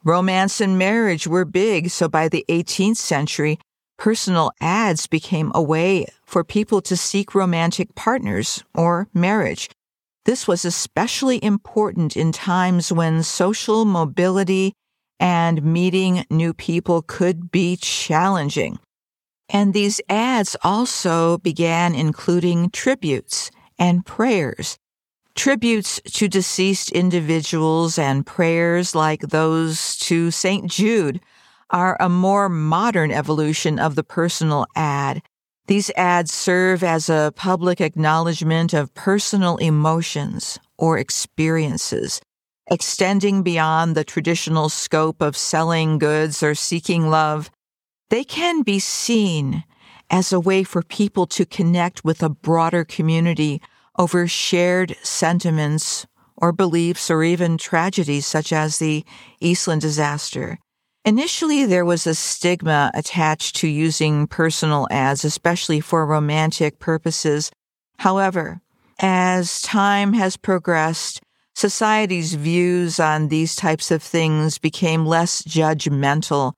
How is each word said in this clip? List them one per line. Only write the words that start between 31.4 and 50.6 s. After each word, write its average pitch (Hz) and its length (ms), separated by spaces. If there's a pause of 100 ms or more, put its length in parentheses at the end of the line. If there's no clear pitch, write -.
are 180 280
a 180 100
more 190 400
modern 165 600
evolution 151 720
of 151 160
the 151 80
personal 160 720
ad. 143 480 (420)
These 202 300
ads 175 380
serve 185 500
as 165 260
a 151 260
public 180 440
acknowledgement 160 920
of 147 200
personal 190 640
emotions 156 1000 (180)
or 160 200
experiences, - 1200 (480)
extending 196 760
beyond 160 520
the 156 80
traditional 160 680
scope 160 520
of 147 160
selling 160 600
goods 151 440
or 151 120
seeking 165 540
love. 156 400 (600)
They 233 140
can 330 400
be 196 160
seen 180 840 (460)
as 185 240
a 180 60
way 190 240